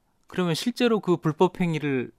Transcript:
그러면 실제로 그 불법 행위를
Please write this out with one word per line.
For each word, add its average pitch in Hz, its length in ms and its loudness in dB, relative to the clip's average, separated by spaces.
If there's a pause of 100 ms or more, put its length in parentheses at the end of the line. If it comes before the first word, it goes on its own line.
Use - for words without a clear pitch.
(260)
그러면 175 280 -2
실제로 233 460 0
그 175 160 0
불법 175 440 0
행위를 147 580 -2